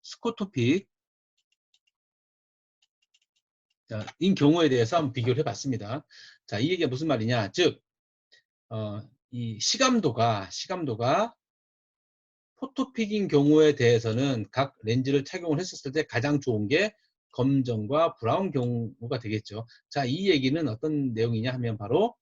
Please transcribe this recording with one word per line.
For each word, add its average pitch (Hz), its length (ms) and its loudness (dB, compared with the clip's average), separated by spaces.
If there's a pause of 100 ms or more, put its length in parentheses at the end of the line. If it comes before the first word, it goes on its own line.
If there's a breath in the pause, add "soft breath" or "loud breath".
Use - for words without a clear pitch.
스코토픽, 196 840 -2 (3000)
자, 107 160 -8 (140)
인 180 160 4
경우에 156 340 4
대해서 120 280 2
한번 143 160 0
비교를 123 260 0
해봤습니다. 120 640 -4 (420 loud breath)
자, 104 120 -6
이 139 100 2
얘기가 170 200 0
무슨 139 180 -4
말이냐? 113 440 0
즉, - 300 0 (880 soft breath)
어, 107 320 -8 (300)
이 113 280 -8
시감도가, 117 920 0
시감도가 160 840 -2 (1200)
포토픽인 214 720 -4
경우에 147 480 6
대해서는 117 760 2
각 139 320 -2
렌즈를 131 420 2
착용을 170 340 -2
했었을 185 320 -8
때 151 120 -2
가장 143 360 0
좋은 107 280 -2
게 180 280 0 (360)
검정과 135 840 0
브라운 160 360 0
경우가 120 680 -4
되겠죠. 107 480 -6 (220 soft breath)
자, 139 160 -4
이 180 240 0
얘기는 147 380 2
어떤 139 460 -2
내용이냐 117 400 0
하면 117 240 -4
바로 151 440 0